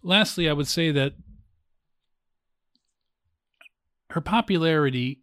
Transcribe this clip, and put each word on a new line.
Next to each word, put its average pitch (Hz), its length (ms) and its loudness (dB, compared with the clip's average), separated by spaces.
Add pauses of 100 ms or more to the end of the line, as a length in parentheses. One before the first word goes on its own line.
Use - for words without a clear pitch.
Lastly, 185 460 2
I 151 60 2
would 143 120 -2
say 165 240 0
that 139 220 0 (3000)
her 165 100 -4
popularity 156 1000 0